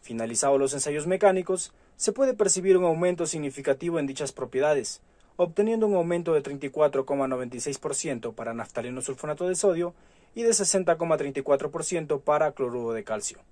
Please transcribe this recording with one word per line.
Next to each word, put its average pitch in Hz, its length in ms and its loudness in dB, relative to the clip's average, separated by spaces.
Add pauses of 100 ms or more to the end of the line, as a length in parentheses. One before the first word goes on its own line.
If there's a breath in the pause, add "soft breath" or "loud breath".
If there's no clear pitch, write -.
Finalizados 117 560 0
los 139 160 2
ensayos 147 320 -4
mecánicos, 185 680 2 (240 soft breath)
se - 160 -2
puede 262 200 2
percibir 190 440 4
un 180 80 4
aumento 170 400 2
significativo 147 760 -2
en 143 80 -2
dichas 135 240 -6
propiedades, 131 720 -2 (340 soft breath)
obteniendo 214 500 2
un 202 100 2
aumento 170 380 0
de 151 80 4
treinta 139 260 -6
y - 20 -4
cuatro 139 360 2
coma 139 220 0
noventa 127 300 -4
y - 20 -8
seis 139 180 -6
por 143 160 -6
ciento 120 380 -4
para 117 220 -8
naftaleno 120 480 -8
sulfonato 151 480 -4
de 185 60 0
sodio 175 380 2 (420 soft breath)
y 233 80 -4
de 233 100 6
sesenta 185 460 2
coma 165 180 2
treinta 139 220 -4
y 135 40 -6
cuatro 139 280 2
por - 120 -6
ciento 156 360 -2
para 151 320 2
cloruro 120 420 -4
de 110 100 -6
calcio. - 360 -6 (120)